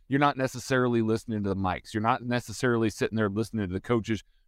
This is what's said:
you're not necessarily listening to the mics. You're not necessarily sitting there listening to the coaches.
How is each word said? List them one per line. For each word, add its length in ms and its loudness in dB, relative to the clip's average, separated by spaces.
you're 140 2
not 160 2
necessarily 640 0
listening 420 0
to 60 0
the 80 0
mics. 380 -4
You're 80 -2
not 200 2
necessarily 680 0
sitting 260 -2
there 140 2
listening 360 -2
to 60 -4
the 80 -2
coaches. 420 0